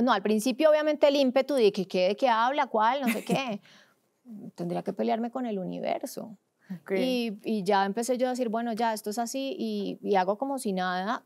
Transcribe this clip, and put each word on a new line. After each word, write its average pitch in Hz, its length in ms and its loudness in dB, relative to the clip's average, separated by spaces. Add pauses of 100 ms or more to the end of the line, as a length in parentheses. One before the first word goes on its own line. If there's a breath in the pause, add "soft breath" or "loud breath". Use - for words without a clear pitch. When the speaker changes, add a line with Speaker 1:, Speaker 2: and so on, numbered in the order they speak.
Speaker 1:
no, 247 120 4
al 202 80 0
principio 220 480 4
obviamente 302 380 4
el 285 80 4
ímpetu 262 400 4
de 220 160 6
que, 190 140 -2
"¿Qué? 180 220 0
¿De 202 80 0
qué 254 140 2
habla? 247 380 2
¿Cuál? 233 340 2
No 254 80 0
sé 208 120 -4
qué". 240 380 -2 (640 soft breath)
Speaker 2:
<laughs> 220 300 -16
Speaker 1:
Tendría 175 280 -6
que 196 120 -8
pelearme 226 360 -2
con 254 140 -8
el 220 140 -4
universo. - 800 -6 (340 loud breath)
Speaker 3:
Ok. 180 240 -8
Speaker 1:
Y, 240 480 -2
y 214 200 -2
ya 196 200 4
empecé 226 320 -2
yo 254 120 0
a - 20 -2
decir, 247 180 -2
"Bueno, 233 240 -4
ya, 226 220 -2
esto 214 160 -8
es 208 80 -6
así", 269 400 -4
y, 202 440 -4
y 196 140 0
hago 190 220 0
como 277 200 -4
si 220 140 -2
nada. 185 540 -2